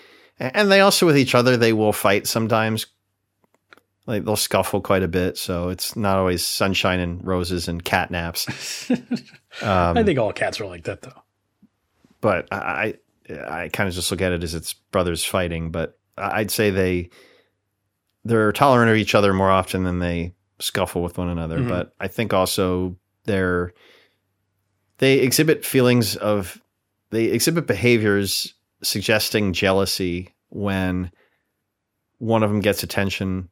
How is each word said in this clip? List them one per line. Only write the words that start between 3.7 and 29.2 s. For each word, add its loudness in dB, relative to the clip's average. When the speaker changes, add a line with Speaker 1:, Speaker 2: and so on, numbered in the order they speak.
Speaker 1:
Like, -4
they'll 0
scuffle 0
quite 2
a 0
bit, -2
so -4
it's -8
not 0
always 0
sunshine 0
and -4
roses -4
and -6
cat 0
naps. -8
Speaker 2:
<laughs> -4
Speaker 1:
Um, 2
Speaker 2:
I 4
think 0
all -2
cats -4
are -10
like -14
that, -10
though. -20
Speaker 1:
But 0
I, -4
I, -10
I -10
kinda -2
just -4
look -4
at 2
it -2
as -6
it's -8
brothers -4
fighting, -4
but -8
I, -4
I'd -4
say 2
they, 0
they're 2
tolerant 6
of 6
each 2
other 6
more 4
often 2
than -2
they -4
scuffle -2
with -6
one -4
another. -4
Speaker 2:
Mm-hmm. -2
Speaker 1:
But -4
I -8
think -4
also 0
they're, -2
they 4
exhibit 2
feelings 2
of, -4
they 0
exhibit 0
behaviors 2
suggesting 0